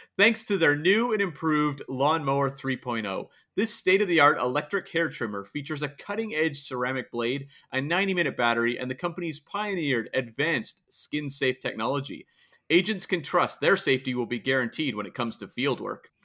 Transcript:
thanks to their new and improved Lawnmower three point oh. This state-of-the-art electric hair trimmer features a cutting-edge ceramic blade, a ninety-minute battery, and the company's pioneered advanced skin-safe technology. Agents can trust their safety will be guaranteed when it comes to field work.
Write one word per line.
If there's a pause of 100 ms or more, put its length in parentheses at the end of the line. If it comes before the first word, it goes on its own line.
(180)
thanks
to
their
new
and
improved
Lawnmower
three
point
oh. (260)
This
state-of-the-art
electric
hair
trimmer
features
a
cutting-edge
ceramic
blade, (240)
a
ninety-minute
battery,
and
the
company's
pioneered
advanced
skin-safe
technology. (420)
Agents
can
trust
their
safety
will
be
guaranteed
when
it
comes
to
field
work. (160)